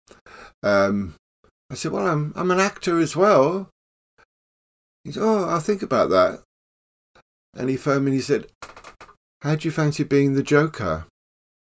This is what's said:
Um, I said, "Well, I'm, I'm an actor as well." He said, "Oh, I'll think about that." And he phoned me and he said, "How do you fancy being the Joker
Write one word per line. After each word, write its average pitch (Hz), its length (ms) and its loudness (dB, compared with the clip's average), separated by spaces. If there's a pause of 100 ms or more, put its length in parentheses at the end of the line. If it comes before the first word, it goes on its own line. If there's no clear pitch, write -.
(640)
Um, 101 520 0 (540)
I 135 60 -12
said, 151 160 -6
"Well, - 160 -2
I'm, 151 280 -2
I'm 180 160 -2
an 180 80 2
actor 190 400 0
as 156 160 0
well." 180 540 2 (1300)
He 139 80 -14
said, 143 120 -6
"Oh, 214 220 0
I'll 165 140 -2
think 190 240 -2
about 120 260 2
that." 92 320 4 (1120)
And 131 140 -4
he 135 80 0
phoned 139 280 0
me 139 60 2
and 135 80 2
he - 40 -2
said, 131 240 -2 (920)
"How 151 140 0
do 156 120 -6
you 156 40 -4
fancy 147 320 -2
being 139 300 2
the 135 100 0
Joker 107 600 0 (680)